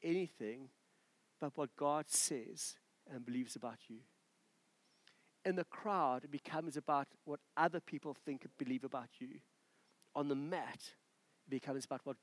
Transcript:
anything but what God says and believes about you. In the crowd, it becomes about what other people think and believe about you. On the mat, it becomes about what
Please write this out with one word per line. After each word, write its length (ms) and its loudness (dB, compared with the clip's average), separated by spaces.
anything 680 0
but 160 -2
what 200 -2
God 320 4
says 680 0
and 120 -6
believes 300 -2
about 240 -6
you. 100 -12
In 100 4
the 100 2
crowd, 600 2
it 80 -10
becomes 440 -2
about 300 2
what 140 -6
other 220 4
people 460 -6
think 180 -4
and 160 -12
believe 240 0
about 280 -4
you. 80 -8
On 120 4
the 60 6
mat, 460 -2
it 40 -6
becomes 340 0
about 180 -4
what 200 -4